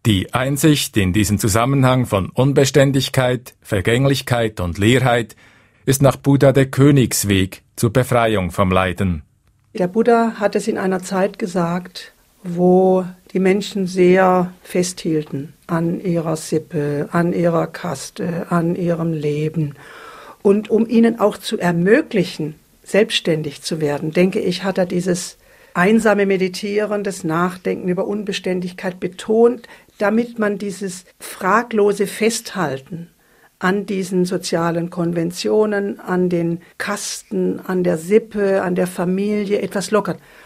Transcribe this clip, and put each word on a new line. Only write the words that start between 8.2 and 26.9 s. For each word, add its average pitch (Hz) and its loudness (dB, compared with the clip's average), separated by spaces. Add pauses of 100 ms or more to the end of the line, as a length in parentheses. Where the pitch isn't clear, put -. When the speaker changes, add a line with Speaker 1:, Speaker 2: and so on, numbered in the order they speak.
Speaker 1:
vom 98 0
Leiden. 92 0 (520)
Speaker 2:
Der 180 -2
Buddha 226 2
hat 202 0
es 214 -2
in - -2
einer 190 -2
Zeit 196 -2
gesagt, 180 -6 (320)
wo 180 4 (280)
die 190 0
Menschen 190 0
sehr 185 4 (100)
festhielten 156 -4 (140)
an 170 -2
ihrer 165 -2
Sippe, 147 -4
an 170 0
ihrer 170 0
Kaste, - -8
an 170 0
ihrem 170 -2
Leben. 151 -2 (680)
Und 208 2
um 226 2
ihnen 233 4
auch 202 2
zu - -6
ermöglichen, 175 0 (300)
selbstständig 165 -2
zu 160 -6
werden, 147 -2
denke 185 2
ich, 180 -2
hat 190 -2
er 185 0
dieses 180 -4 (380)
einsame 202 4
Meditieren, 196 -2